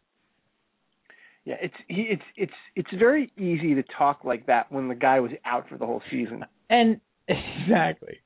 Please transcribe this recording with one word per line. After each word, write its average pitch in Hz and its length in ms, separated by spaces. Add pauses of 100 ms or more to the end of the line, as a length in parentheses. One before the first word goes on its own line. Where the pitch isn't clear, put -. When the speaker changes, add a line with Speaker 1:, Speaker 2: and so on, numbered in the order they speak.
(1500)
Speaker 1:
Yeah, 139 160
it's, 180 120 (140)
he, 180 140
it's, 214 200 (140)
it's, 190 160 (240)
it's 190 120 (100)
very 254 400
easy 170 380
to 135 60 (140)
talk 143 260
like 120 240
that 120 240
when 135 180
the 123 60
guy 131 260
was 120 100 (160)
out 123 240
for - 80
the 113 80
whole 117 240
season. 120 340 (240)
Speaker 2:
And 226 320 (120)
<laughs> - 160
exactly. 160 960